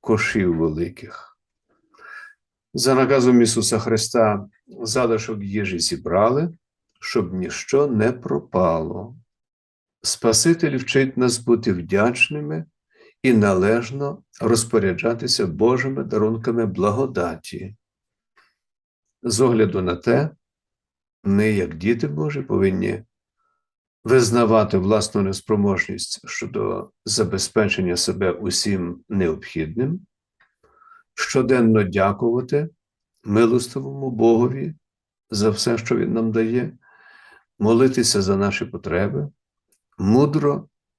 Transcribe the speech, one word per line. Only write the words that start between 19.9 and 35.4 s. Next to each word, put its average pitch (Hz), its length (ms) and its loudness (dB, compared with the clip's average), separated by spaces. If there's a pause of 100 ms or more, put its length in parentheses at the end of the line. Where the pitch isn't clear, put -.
те, 135 340 0 (920)
ми, 104 280 2
як 87 240 -2
діти 113 320 0
Божі, 143 340 -4
повинні 98 600 -2 (1000)
визнавати 113 760 4
власну 104 440 0
неспроможність 98 1080 -2
щодо 98 600 -6 (140)
забезпечення 95 920 0
себе 90 340 0
усім 90 800 -4
необхідним, 98 880 -4 (1160)
щоденно 117 680 2
дякувати 117 840 -2 (540)
милостивому 123 880 0
Богові 120 640 2 (540)
за 107 200 0